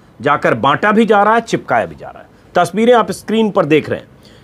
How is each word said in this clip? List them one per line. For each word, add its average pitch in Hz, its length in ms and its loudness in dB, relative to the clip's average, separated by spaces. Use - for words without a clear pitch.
जाकर 147 320 0
बांटा 143 380 0
भी 214 140 2
जा 202 180 2
रहा 214 120 2
है, 233 60 0
चिपकाया 127 440 -2
भी 82 100 -14
जा 71 140 -18
रहा - 120 -20
है। - 80 -20
तस्वीरें 190 380 2
आप 202 180 2
स्क्रीन 214 400 -2
पर 165 140 0
देख 147 240 0
रहे 101 100 -6
हैं, - 80 -20